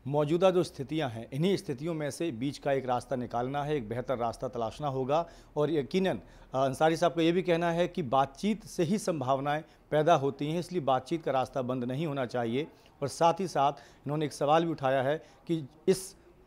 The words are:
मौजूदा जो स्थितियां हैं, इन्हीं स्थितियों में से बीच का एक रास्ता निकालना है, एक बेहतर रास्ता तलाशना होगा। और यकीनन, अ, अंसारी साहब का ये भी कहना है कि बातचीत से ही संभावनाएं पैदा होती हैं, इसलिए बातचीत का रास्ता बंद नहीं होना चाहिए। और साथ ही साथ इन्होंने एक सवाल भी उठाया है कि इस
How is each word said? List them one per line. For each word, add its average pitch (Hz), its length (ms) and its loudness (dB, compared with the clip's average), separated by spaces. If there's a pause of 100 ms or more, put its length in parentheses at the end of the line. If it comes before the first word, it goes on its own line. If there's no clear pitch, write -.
मौजूदा 151 440 4
जो 180 120 4
स्थितियां 143 480 -4
हैं, 113 220 -10
इन्हीं 165 240 2
स्थितियों 151 360 -4
में 151 180 -4
से 170 200 -4
बीच 127 260 -4
का 147 140 -2
एक 135 140 0
रास्ता 123 300 -2
निकालना 123 480 -2
है, 151 120 -2
एक 113 140 -4
बेहतर 120 280 -4
रास्ता 117 300 -4
तलाशना 117 400 -4
होगा। 135 420 0 (260)
और 147 160 2
यकीनन, 160 460 0
अ, 87 40 -10 (340)
अंसारी 139 420 2
साहब 170 160 2
का 165 80 0
ये 165 100 4
भी 180 100 2
कहना 170 300 2
है 170 160 2
कि 180 140 -6
बातचीत 139 640 0
से - 180 -2
ही 180 140 0
संभावनाएं 147 680 -2 (280)
पैदा 156 240 6
होती 139 360 0
हैं, 170 80 -2
इसलिए 180 220 -4
बातचीत 131 420 0
का 147 80 -2
रास्ता 131 300 0
बंद 123 220 -4
नहीं 131 220 -4
होना 139 200 -2
चाहिए। 120 420 -2 (340)
और 143 60 -2
साथ 165 320 2
ही 190 80 -2
साथ 147 260 2
इन्होंने 151 520 -6
एक 135 80 -4
सवाल 160 320 4
भी 165 60 -2
उठाया 135 320 0
है 147 140 0
कि 160 500 -6 (200)
इस 190 280 0 (320)